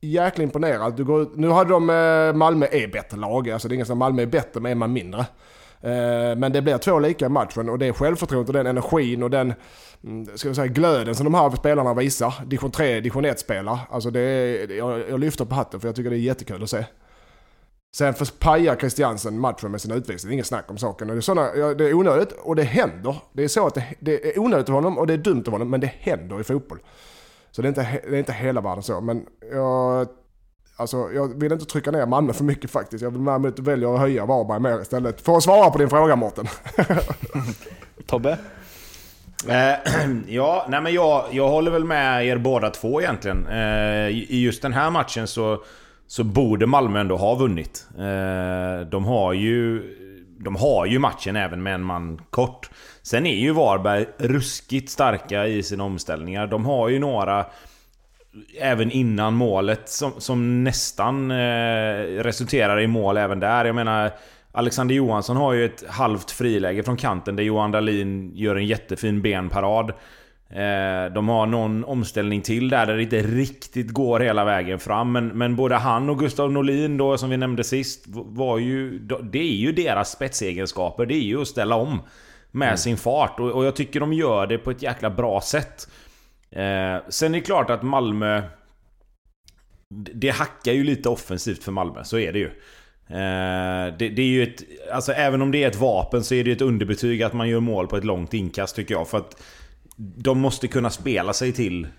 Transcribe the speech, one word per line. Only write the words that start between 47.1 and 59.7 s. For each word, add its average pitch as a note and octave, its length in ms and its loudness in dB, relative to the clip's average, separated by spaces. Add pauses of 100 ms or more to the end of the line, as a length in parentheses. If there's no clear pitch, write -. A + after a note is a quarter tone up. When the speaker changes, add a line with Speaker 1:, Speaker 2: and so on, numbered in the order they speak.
Speaker 3:
ha G2+ 180 2
vunnit. G#2+ 520 -2 (100)
Eh, F#2 920 -4
de F#2+ 180 -2
har G2+ 280 2
ju, A2+ 480 0 (580)
de G2+ 160 -6
har G#2 300 2
ju A#2 140 2
matchen G#2 360 -2
även F2+ 280 -4
med G2 120 -2
en F#2 80 -4
man E2+ 460 -6
kort. - 400 -4 (340)
Sen A#2+ 220 0
är D3+ 100 0
ju B2 160 2
Varberg G#2 540 2 (120)
ruskigt C3 720 -2
starka G#2 580 0
i G#2+ 160 0
sina G2 200 -6
omställningar. F#2 640 -6
De G#2+ 180 -2
har B2 240 2
ju C3+ 100 2
några... G2+ 460 0 (1120)
Även A#2+ 320 2
innan A2 420 2
målet, G#2+ 560 2